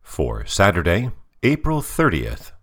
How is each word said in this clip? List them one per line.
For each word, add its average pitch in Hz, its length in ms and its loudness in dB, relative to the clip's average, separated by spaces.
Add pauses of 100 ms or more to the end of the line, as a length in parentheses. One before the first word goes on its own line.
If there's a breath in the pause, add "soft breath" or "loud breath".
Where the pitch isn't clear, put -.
for 58 460 -6
Saturday, 98 640 2 (320)
April 151 400 0
thirtieth 71 720 -2 (100)